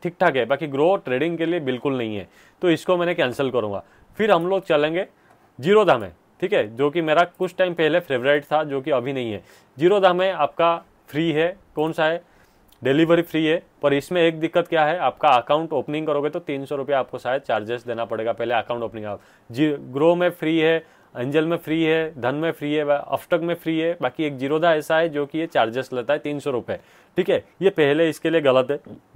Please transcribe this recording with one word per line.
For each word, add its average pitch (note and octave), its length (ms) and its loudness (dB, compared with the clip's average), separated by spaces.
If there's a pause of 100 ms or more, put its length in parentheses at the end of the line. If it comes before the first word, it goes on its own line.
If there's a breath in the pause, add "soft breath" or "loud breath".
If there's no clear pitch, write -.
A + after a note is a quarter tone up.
ठीक E3+ 160 -6
ठाक E3+ 160 2
है। A#2+ 100 2
बाकी C#3 220 -2
ग्रो D3 300 2
ट्रेडिंग D3 400 -2
के D#3+ 80 -2
लिए E3+ 160 -2
बिल्कुल C3 360 -4
नहीं A2 180 -4
है, F#2+ 120 -10 (340 soft breath)
तो F3+ 80 2
इसको E3+ 280 0
मैंने F3 180 -2
कैंसिल C3 360 -2
करूँगा। G#2+ 320 -4 (340 soft breath)
फिर G#3+ 140 2
हम E3+ 160 2
लोग F#3+ 160 -2
चलेंगे D#3+ 420 0 (540 soft breath)
जीरोधा F3+ 380 4
में, G2 140 -8 (300)
ठीक F#3 120 -2
है, A2+ 220 0
जो C#3+ 140 2
कि E3 120 -2
मेरा D#3 220 4 (100)
कुछ F#3 240 -6
टाइम F#3 160 0
पहले D#3+ 280 2
फेवरेट C#3+ 440 0
था, D3+ 180 0
जो C#3 180 -4
कि D3+ 100 -4
अभी C3 220 0
नहीं B2 180 -6
है। G2 120 -8 (340 soft breath)
जीरोधा F#3 360 4
में F#3 180 0
आपका E3+ 440 0 (340)
फ्री E3 220 -2
है, E3 240 0 (200)
कौन D#3 180 -2
सा D#3+ 120 0
है, E3+ 160 0 (600 soft breath)
डिलीवरी D#3+ 420 4
फ्री D#3+ 220 -2
है, D3+ 160 0 (220)
पर C#3+ 100 4
इसमें E3+ 280 0
एक D#3+ 180 2
दिक्कत E3 280 -2
क्या D#3 180 2
है, D#3+ 140 -2
आपका D3 320 2
अकाउंट D#3 420 2
ओपनिंग D3+ 340 -4
करोगे D3 220 0
तो F3 120 -8
तीन C#3 240 -8
सौ D3 100 -8
रुपया C#3 240 -2
आपको - 180 -6
शायद B2+ 260 -4
चार्जेस A#2 420 -4
देना A#2 200 -6
पड़ेगा A2+ 280 -4
पहले A#2 220 -4
अकाउंट A#2 280 -4
ओपनिंग। G#2+ 340 -8 (320 soft breath)
जी, C#3 200 0
ग्रो C#3+ 460 0
में F3 160 0
फ्री D#3+ 280 -2
है, D#3+ 240 2 (320 soft breath)
एंजल C#3+ 300 0
में E3+ 120 -2
फ्री D#3+ 260 -4
है, D#3 380 -2
धन B2+ 140 -2
में D#3+ 160 -2
फ्री D3 220 -6
है, D3+ 140 0
अपस्टॉक C#3+ 540 -2
में E3+ 140 -2
फ्री D#3+ 240 -4
है, E3+ 220 0
बाकी C#3+ 220 -4
एक D3 140 -4
जीरोधा D#3 360 2
ऐसा D#3 240 0
है E3 120 2
जो C#3+ 160 -4
कि D#3+ 140 -6
ये E3 80 -2
चार्जेस B2 460 0
लेता B2 200 -2
है D#3 60 -2
तीन D3 200 -6
सौ C#3+ 120 -6
रुपये, G#2+ 260 -4 (400 soft breath)
ठीक F3+ 120 0
है, D#3 140 2 (180)
ये F#3+ 100 4
पहले D#3 380 2
इसके D#3 200 -2
लिए E3 120 2
गलत C3 300 4
है। C#3+ 80 -4 (360)